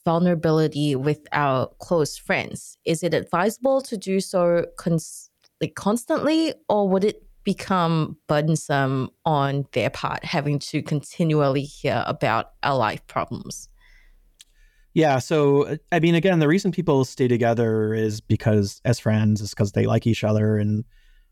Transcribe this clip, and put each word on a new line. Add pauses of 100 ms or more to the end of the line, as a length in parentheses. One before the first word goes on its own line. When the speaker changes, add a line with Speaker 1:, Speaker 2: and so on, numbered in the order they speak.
Speaker 1:
vulnerability
with (120)
our (100)
close
friends?
Is
it
advisable
to
do
so (140)
cons-, (320)
like,
constantly, (160)
or
would
it (220)
become (120)
burdensome (160)
on
their
part,
having
to
continually
hear
about (100)
our
life
problems? (1300)
Speaker 2:
Yeah.
So, (160)
I
mean,
again,
the
reason
people
stay
together
is
because,
as
friends,
is
'cause
they
like
each
other.
And, (460)